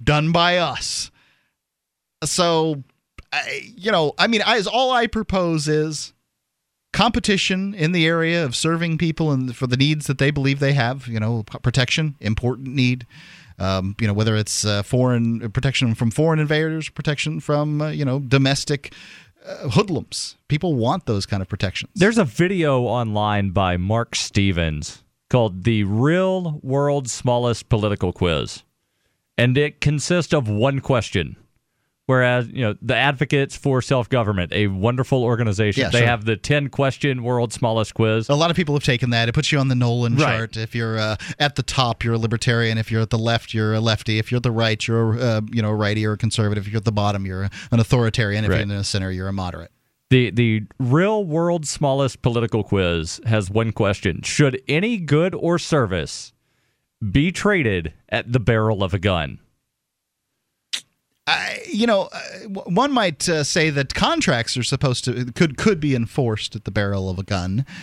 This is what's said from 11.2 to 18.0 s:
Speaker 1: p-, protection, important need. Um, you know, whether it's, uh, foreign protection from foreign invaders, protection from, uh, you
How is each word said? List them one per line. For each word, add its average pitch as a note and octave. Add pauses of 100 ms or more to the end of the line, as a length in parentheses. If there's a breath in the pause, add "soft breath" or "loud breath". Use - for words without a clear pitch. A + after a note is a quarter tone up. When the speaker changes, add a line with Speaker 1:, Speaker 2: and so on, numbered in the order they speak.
Speaker 1:
p-, -
protection, C3+
important A#2+
need. B2+ (540 loud breath)
Um, F#2+
you A2+
know, G#2
whether G#2+
it's, -
uh, G2+
foreign A#2
protection B2+
from A#2
foreign D#3
invaders, D#3
protection D#3
from, D3
uh, D3+
you D3+